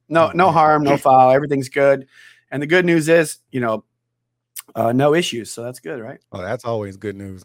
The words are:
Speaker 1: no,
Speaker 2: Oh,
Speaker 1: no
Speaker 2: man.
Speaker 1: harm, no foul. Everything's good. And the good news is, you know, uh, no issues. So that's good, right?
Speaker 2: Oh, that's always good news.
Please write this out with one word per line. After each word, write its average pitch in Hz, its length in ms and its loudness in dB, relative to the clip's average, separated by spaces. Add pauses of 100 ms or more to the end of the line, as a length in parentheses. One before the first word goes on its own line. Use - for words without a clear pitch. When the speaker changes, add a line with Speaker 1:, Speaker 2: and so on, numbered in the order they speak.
Speaker 1:
no, 165 180 2
Speaker 2:
Oh, - 80 -2
Speaker 1:
no 180 120 2
Speaker 2:
man. 160 80 2
Speaker 1:
harm, 156 280 2
no 143 140 2
foul. 131 340 6
Everything's 139 380 0
good. 139 400 0 (420)
And 135 100 -8
the 147 60 -8
good 175 180 2
news 165 240 0
is, 165 300 2 (140)
you 131 80 -6
know, 110 240 -4 (920)
uh, 113 180 -2
no 143 220 2
issues. 120 360 -4
So 117 120 -14
that's 123 180 -14
good, 151 200 -12
right? 123 200 -18 (120)
Speaker 2:
Oh, 95 100 -12
that's 113 240 -10
always 101 320 -8
good 101 180 -10
news. 95 280 -16